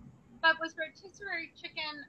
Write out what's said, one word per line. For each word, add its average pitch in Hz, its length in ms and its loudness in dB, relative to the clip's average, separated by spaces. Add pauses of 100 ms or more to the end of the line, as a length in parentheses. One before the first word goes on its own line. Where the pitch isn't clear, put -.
(420)
But 320 180 8
was 330 180 -2
rotisserie 349 760 -4
chicken 302 540 -6